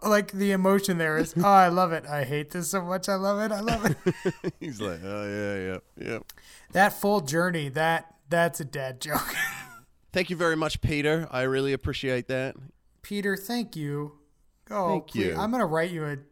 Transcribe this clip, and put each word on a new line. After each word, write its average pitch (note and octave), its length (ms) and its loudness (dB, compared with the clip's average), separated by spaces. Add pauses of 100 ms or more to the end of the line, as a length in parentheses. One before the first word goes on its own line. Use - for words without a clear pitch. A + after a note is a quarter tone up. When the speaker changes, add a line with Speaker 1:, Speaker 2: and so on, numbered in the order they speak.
Speaker 1:
Like, G#3 260 4
the G3 200 2
emotion F#3+ 460 4
there D#3 200 2
is, - 180 0
Speaker 2:
<laughs> - 20 0
Speaker 1:
"Oh, F3+ 60 2
I G3 260 10
love F3+ 220 4
it. D3+ 140 -2
I C#3+ 180 -2
hate D3 280 -4
this F3 180 -4
so G3 140 0
much. F3+ 260 -4
I G3 60 2
love G3+ 240 0
it. G#3+ 140 0
I G3 80 -4
love A3+ 240 0
it." - 680 -2
Speaker 2:
<laughs> - 40 -20
He's B2+ 220 -10
like, F2+ 220 -4
"Oh, G#2 240 -6
yeah, G2+ 460 -4 (320)
yeah, - 60 -8
yeah." A2+ 80 -6 (540)
Speaker 1:
That G3 200 4
full G3+ 280 0
journey, D#3+ 480 -2
that, D#3 440 0 (160)
that's E3+ 300 2
a D#3 60 -6
dad C3 360 -8
joke. - 340 -4 (340)
<laughs> - 440 -20
Speaker 2:
Thank F3+ 160 0
you F3+ 60 -4
very E3 200 2
much, D#3 260 -2
Peter. D3+ 500 0
I B2+ 120 -2
really C3+ 300 2
appreciate B2+ 540 -2
that. C3 280 -4 (460)
Speaker 1:
Peter, G3+ 360 -2
thank A#3 380 -6
you. D3 380 -6 (580)
Oh, F#3+ 180 0
Speaker 2:
Thank D#3+ 180 0
Speaker 1:
please, G#2 200 -2
Speaker 2:
you. D#2+ 100 0
Speaker 1:
I'm G#3 140 -2
gonna B3 160 2
write D#3+ 240 0
you D#3 140 -4
a D3 120 -4 (140)